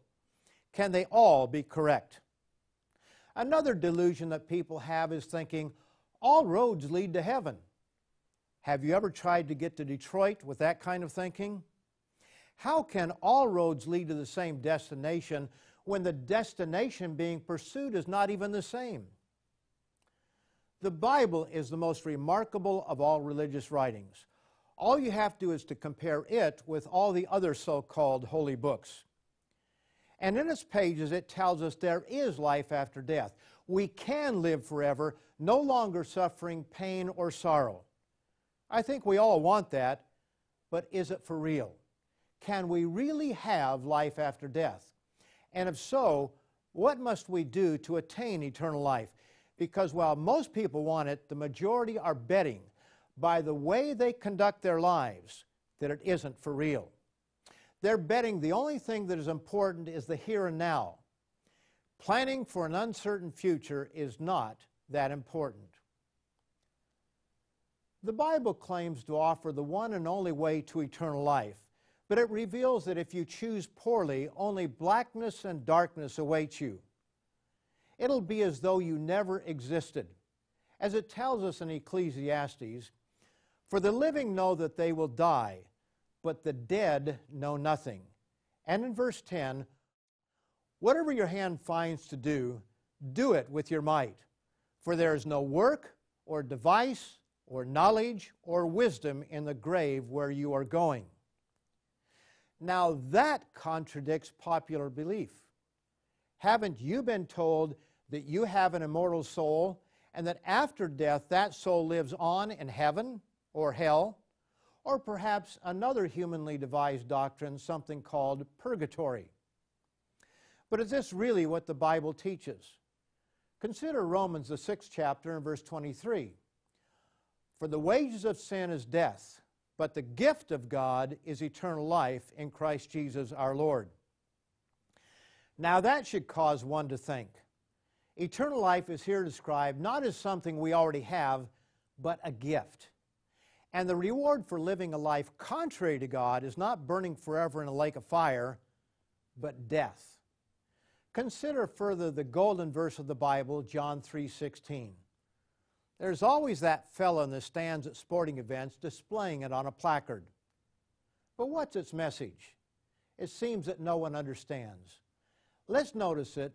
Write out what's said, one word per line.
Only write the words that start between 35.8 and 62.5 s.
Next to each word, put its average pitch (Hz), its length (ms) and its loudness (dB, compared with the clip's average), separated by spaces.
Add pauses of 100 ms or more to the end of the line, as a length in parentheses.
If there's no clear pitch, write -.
suffering 170 580 -2
pain 185 460 -6
or 170 220 -4
sorrow. 135 520 2 (840)
I 233 120 2
think 262 240 -2
we 196 120 6
all 208 240 8
want 185 300 4
that, 131 340 0 (640)
but 170 200 -4
is 180 220 -2
it 190 100 -8
for - 160 -6
real? 151 380 -2 (640)
Can 190 300 -4
we 170 160 2
really 277 480 -2
have 143 500 0
life 147 340 0
after 147 300 -4
death? 143 480 -4 (560)
And 185 160 -2
if 165 100 -4
so, 160 540 2 (400)
what 247 260 2
must 240 300 -4
we 180 160 0
do 160 360 2
to 170 180 -4
attain 190 440 -6
eternal 147 400 -4
life? 127 320 0 (440)
Because 170 360 0
while 160 220 4
most 220 380 0
people 151 320 -2
want 156 240 0
it, 143 180 -6
the 151 80 -8
majority 208 640 -2
are 156 160 0
betting 123 560 0 (460)
by 170 240 4
the 156 120 -2
way 202 400 2
they 240 200 2
conduct 202 480 0
their 170 180 2
lives 127 640 0 (360)
that 143 120 -2
it 147 120 -6
isn't 151 360 -2
for 147 140 -6
real. 139 380 -2 (920)
They're 214 160 4
betting 208 420 0
the 156 140 0
only 277 260 0
thing 214 280 -4
that 175 120 -2
is 147 80 -4
important 170 600 -2
is 165 200 -8
the 160 80 -2
here 202 320 -2
and 165 100 -4
now. 143 420 -2 (1000)
Planning 262 440 0
for 180 220 -4